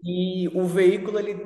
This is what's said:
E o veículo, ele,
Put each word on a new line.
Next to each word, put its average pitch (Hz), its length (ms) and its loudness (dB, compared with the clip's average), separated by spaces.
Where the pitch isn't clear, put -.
E 180 440 -2
o 180 180 0
veículo, 190 520 2
ele, 208 160 -4